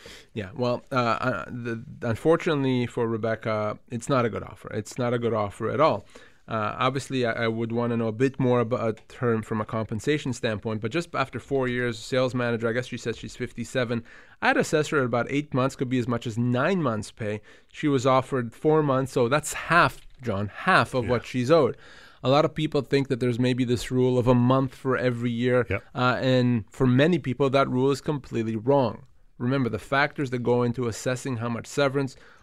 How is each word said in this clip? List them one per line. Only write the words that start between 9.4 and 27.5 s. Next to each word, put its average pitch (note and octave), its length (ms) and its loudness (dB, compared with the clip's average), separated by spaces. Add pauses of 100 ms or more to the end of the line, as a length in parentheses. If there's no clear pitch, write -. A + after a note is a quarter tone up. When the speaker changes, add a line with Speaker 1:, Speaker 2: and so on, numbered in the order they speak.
Speaker 1:
from G#2+ 180 -4
a G#2+ 60 -4
compensation A#2+ 640 -2
standpoint, A2 480 -4
but A2+ 100 -6
just E3+ 240 -4
after B2+ 240 -4
four C3 300 -2
years, B2 300 -2
sales B2+ 360 0
manager, A#2 340 -2
I A2+ 40 0
guess A#2+ 140 -4
she B2+ 100 -8
said A#2 200 -6
she's - 200 -14
fifty-seven. A#2+ 640 -4 (380)
I'd B3+ 160 2
assess D3+ 320 0
her D3 120 0
at C3 40 2
about A#2 240 0
eight D3 240 -4
months, C3 240 0
could B2+ 140 -4
be B2+ 80 0
as A2+ 100 0
much A#2 180 -2
as A2+ 120 -4
nine C3 440 2
months' A2 280 -2
pay. G#2+ 320 -6 (280)
She - 180 -4
was C3+ 180 2
offered B2+ 480 0
four D#3 280 2
months, C3+ 300 0
so B2 160 2
that's D3 240 0
half, D#3+ 460 2 (240)
John, G#2 320 -2
half D#3 400 2
of B2+ 100 0
Speaker 2:
Yeah. A#2+ 60 -2
Speaker 1:
what A#2 160 0
she's B2+ 240 -2
owed. D3+ 260 4 (460)
A B2+ 80 0
lot D3 140 6
of D#3 100 -4
people D#3 260 -2
think C#3 280 0
that A#2+ 120 -2
there's B2 180 0
maybe B2 260 2
this A#2+ 260 0
rule B2+ 280 2
of A2+ 80 2
a B2+ 80 6
month C3 400 4
for B2+ 220 -2
every B2 340 -2
year, B2 380 2
Speaker 2:
Yep. G2 140 -2 (120)
Speaker 1:
uh, B2+ 260 0
and B2 500 2
for - 160 0
many C#3+ 320 6
people, C3 320 0